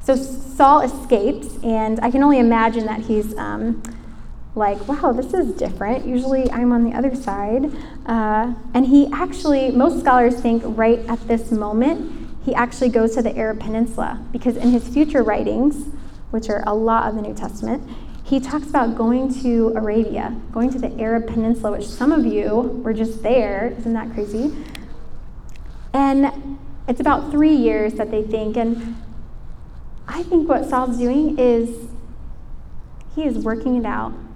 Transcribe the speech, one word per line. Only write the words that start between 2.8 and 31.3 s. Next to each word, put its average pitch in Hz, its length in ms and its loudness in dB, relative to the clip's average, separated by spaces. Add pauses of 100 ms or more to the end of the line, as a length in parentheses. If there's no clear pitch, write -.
that 214 140 -4
he's, 214 360 -2
um, 214 460 -4 (720)
like, 202 320 0
"Wow, 285 240 2
this 240 200 -2
is 302 200 0
different. 226 520 -4
Usually 254 460 0
I'm 240 220 2
on 233 120 4
the 226 80 0
other 254 220 0
side." 220 560 -2 (340)
Uh, 226 500 0 (200)
and 254 120 4
he 285 260 8
actually, 285 580 0
most 254 300 4
scholars 247 400 6
think 233 260 2
right 226 420 2
at 233 200 -4
this 233 240 0
moment, 220 580 0 (320)
he 254 120 -2
actually 247 340 0
goes 226 260 4
to 254 80 0
the 226 160 0
Arab 220 220 -2
Peninsula, 226 580 -2 (140)
because 247 240 0
in 240 140 4
his 240 180 2
future 302 340 2
writings, 220 640 2 (460)
which 220 200 -2
are 208 160 -2
a 208 80 0
lot 226 340 2
of 214 60 -4
the 220 80 -4
New 208 120 -6
Testament, 220 480 -4 (420)
he 269 160 2
talks 302 280 -4
about 233 280 2
going 254 360 2 (100)
to 226 340 4
Arabia, 220 580 0 (160)
going 240 200 0
to 262 80 -4
the - 220 -4
Arab 226 280 0
Peninsula, 226 440 0
which - 160 -4
some 262 220 0
of 302 160 4
you 208 560 0
were 226 100 0
just 220 300 -2
there. 220 560 2
Isn't 233 140 -2
that 226 220 -4
crazy? 220 380 -2 (1400)
And 277 680 2 (300)
it's 247 120 -2
about 294 300 2
three 302 240 6
years 220 400 2
that 214 160 -4
they 214 120 0
think, 214 340 -2
and 233 400 -2 (1120)
I 349 160 -6
think 330 240 2
what - 200 2
Saul's 254 300 0
doing 277 400 2